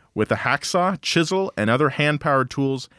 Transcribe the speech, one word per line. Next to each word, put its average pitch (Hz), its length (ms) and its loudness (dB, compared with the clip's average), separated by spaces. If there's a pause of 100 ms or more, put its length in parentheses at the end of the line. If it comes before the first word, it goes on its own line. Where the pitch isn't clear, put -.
(140)
With 107 160 0
a 107 60 0
hacksaw, 175 680 0
chisel, 185 540 0
and 104 120 0
other 131 200 4
hand-powered 143 600 0
tools, 135 400 -4 (100)